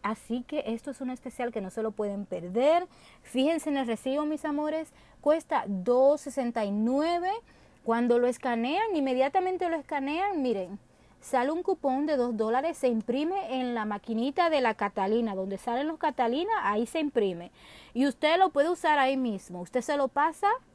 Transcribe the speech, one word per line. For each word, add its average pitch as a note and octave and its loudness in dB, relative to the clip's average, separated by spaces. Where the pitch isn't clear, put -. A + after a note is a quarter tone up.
Así A3+ -4
que - -6
esto A#3 -6
es - -12
un B3+ -6
especial B3 -8
que A3 -4
no F#3+ -8
se A3 -6
lo A3 -2
pueden G3+ -4
perder. A#3+ 0
Fíjense D4+ 0
en C#4+ 0
el C4 0
recibo, C4 -2
mis D4+ -4
amores. D4+ -4
Cuesta D4+ 2
dos B3 4
sesenta A#3+ -2
y G3+ -2
nueve. D4+ 0
Cuando A#3+ 2
lo B3 4
escanean, C4 -2
inmediatamente D#4 0
lo E4 0
escanean, D#4 -2
miren, G3 -2
sale C4 0
un E4+ -4
cupón C#4+ 0
de D4+ 0
dos A#3+ 0
dólares, A#3+ 0
se C4+ 0
imprime C4 0
en B3 -2
la A3 -2
maquinita A3+ 0
de D4+ 2
la A3 2
Catalina, G#3 0
donde F#3+ -4
salen C4 -2
los D#4+ -6
Catalina, D4 0
ahí G#3+ 0
se D#4+ -2
imprime. F#3+ -2
Y C4 2
usted D#4 2
lo F#4 6
puede D4 4
usar D4+ 2
ahí C4+ 4
mismo. G3+ -4
Usted G#3 -4
se C#4+ -2
lo C#4 2
pasa D#4+ 0